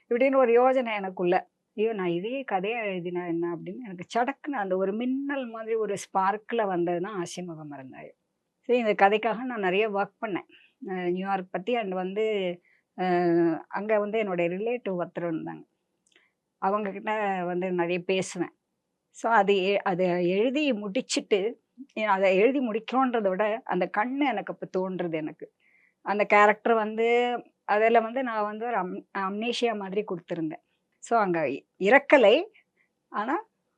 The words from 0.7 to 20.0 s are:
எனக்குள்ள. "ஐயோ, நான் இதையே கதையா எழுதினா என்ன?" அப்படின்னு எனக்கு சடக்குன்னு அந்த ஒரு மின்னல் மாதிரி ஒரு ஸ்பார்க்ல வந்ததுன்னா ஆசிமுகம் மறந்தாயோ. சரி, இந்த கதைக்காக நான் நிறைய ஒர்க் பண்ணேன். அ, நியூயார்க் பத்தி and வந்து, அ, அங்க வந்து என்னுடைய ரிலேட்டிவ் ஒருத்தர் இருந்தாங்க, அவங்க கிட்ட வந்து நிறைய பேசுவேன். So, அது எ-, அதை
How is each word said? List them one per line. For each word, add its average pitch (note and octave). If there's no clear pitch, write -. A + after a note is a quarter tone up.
எனக்குள்ள. F#3
"ஐயோ, A3
நான் F3+
இதையே A#3+
கதையா G#3
எழுதினா F3+
என்ன?" E3+
அப்படின்னு E3+
எனக்கு F#3
சடக்குன்னு B3+
அந்த F#3
ஒரு G3
மின்னல் C4
மாதிரி A3+
ஒரு G3+
ஸ்பார்க்ல G#3
வந்ததுன்னா F3
ஆசிமுகம் E3
மறந்தாயோ. C3+
சரி, B3
இந்த G#3+
கதைக்காக G#3+
நான் A#3
நிறைய G3
ஒர்க் G3
பண்ணேன். G#3
அ, G3
நியூயார்க் F#3
பத்தி F#3
and G3+
வந்து, F#3+
அ, F#3
அங்க G#3
வந்து G#3
என்னுடைய F3+
ரிலேட்டிவ் G#3
ஒருத்தர் E3+
இருந்தாங்க, D#3+
அவங்க G3+
கிட்ட G#3
வந்து F3
நிறைய F3
பேசுவேன். F#3
So, -
அது G3+
எ-, G3
அதை F#3